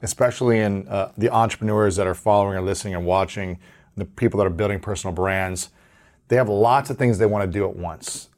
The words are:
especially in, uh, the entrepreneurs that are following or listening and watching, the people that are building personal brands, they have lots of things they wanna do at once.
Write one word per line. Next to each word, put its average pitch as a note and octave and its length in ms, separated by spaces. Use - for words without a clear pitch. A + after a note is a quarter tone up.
especially A2+ 580
in, G2+ 280
uh, G2 300
the A2 120
entrepreneurs G#2+ 680
that G2 100
are F#2 80
following G2+ 420
or F#2 60
listening F#2+ 320
and F2 120
watching, F#2 520
the G2+ 80
people - 340
that G2+ 80
are F#2 40
building G2 280
personal F#2 360
brands, F#2 560
they A#2+ 80
have B2 120
lots A#2+ 420
of B2 60
things A#2 220
they A2 80
wanna G#2 200
do F#2 220
at - 80
once. E2+ 600